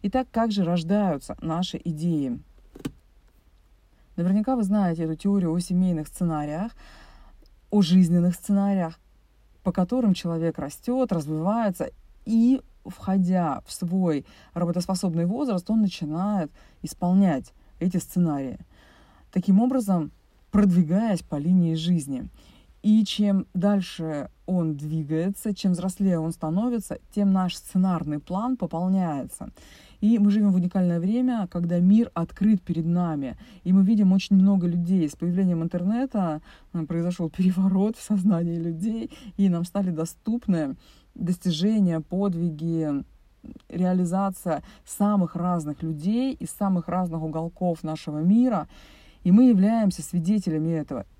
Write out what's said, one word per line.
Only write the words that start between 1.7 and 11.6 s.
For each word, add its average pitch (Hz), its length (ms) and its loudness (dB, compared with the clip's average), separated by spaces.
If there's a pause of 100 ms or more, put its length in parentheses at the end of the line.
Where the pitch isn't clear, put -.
идеи? 151 560 -2 (1700)
Наверняка 202 400 0
вы 233 80 0
знаете 185 400 0
эту 160 120 -2
теорию 190 380 0
о 175 60 0
семейных 180 480 0
сценариях, 160 640 -4 (960)
о 202 140 4
жизненных 175 500 4
сценариях, 196 680 -2 (600)
по 185 100 -2
которым 196 440 0
человек 165 420 -4
растёт, 240 540 -4
развивается 175 800 -2 (340)